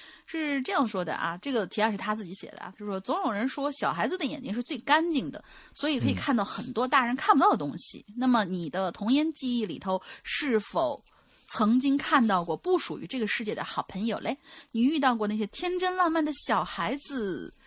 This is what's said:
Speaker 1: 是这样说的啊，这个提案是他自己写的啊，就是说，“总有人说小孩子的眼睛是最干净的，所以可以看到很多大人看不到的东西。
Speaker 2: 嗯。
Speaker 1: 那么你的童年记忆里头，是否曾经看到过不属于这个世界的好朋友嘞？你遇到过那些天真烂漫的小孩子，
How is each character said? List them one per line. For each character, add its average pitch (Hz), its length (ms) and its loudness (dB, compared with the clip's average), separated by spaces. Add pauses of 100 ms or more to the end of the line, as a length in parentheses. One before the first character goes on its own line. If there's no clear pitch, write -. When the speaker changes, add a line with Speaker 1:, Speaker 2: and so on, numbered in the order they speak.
(260)
Speaker 1:
是 294 380 -2
这 392 100 -4
样 277 140 4
说 180 180 -2
的 156 80 -4
啊， 170 280 -4
这 285 100 -4
个 214 160 0
提 202 140 -2
案 220 100 4
是 202 60 -4
他 208 180 -2
自 214 100 -8
己 170 80 -10
写 - 180 -12
的 - 60 -16
啊， - 200 -12
就 208 80 -12
是 208 60 -4
说 190 100 -2
，“总 269 220 -2
有 254 80 0
人 208 160 0
说 277 240 -2
小 156 220 0
孩 175 140 0
子 349 100 -2
的 320 80 -2
眼 165 160 -6
睛 175 120 -6
是 233 100 -4
最 302 160 -6
干 320 320 2
净 208 180 0
的， - 140 -12 (300)
所 294 160 -2
以 277 100 2
可 226 80 0
以 - 60 2
看 240 220 0
到 208 80 4
很 - 300 -6
多 247 140 0
大 262 180 4
人 240 100 0
看 349 220 4
不 294 60 6
到 403 80 6
的 226 60 4
东 175 200 -2
西。 - 320 -8
Speaker 2:
嗯。 214 80 -16
Speaker 1:
那 254 100 2
么 240 180 4
你 170 240 -4
的 180 220 0
童 208 200 -2
年 302 220 4
记 247 240 -2
忆 226 80 0
里 165 120 -6
头， 190 240 -2 (220)
是 254 360 0
否 135 440 -2 (440)
曾 233 320 4
经 277 160 4
看 277 300 4
到 190 180 2
过 165 140 -2
不 359 220 2
属 - 180 -4
于 - 80 -8
这 262 140 -6
个 214 80 0
世 - 180 -2
界 196 80 -2
的 - 100 -4
好 - 240 -4
朋 202 200 -4
友 208 120 0
嘞？ 269 160 -4 (360)
你 226 100 0
遇 294 180 4
到 254 160 6
过 214 120 0
那 208 100 0
些 214 100 0
天 359 320 -2
真 370 160 0
烂 359 160 4
漫 320 140 2
的 302 80 -2
小 202 300 0
孩 185 340 -4
子， 196 560 -6 (140)